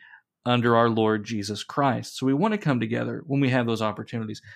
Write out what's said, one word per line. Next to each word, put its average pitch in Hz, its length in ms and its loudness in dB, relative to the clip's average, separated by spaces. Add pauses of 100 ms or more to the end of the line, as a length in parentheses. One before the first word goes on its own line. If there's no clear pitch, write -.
(460)
under 120 300 4
our 117 140 6
Lord 110 340 2
Jesus 104 380 -6
Christ. 123 560 -2
So 131 80 -2
we 135 80 2
want 202 180 0
to 208 60 -2
come 135 220 0
together 117 460 -4
when 139 140 0
we 139 100 2
have 127 160 2
those 113 140 0
opportunities, 110 600 -6 (140)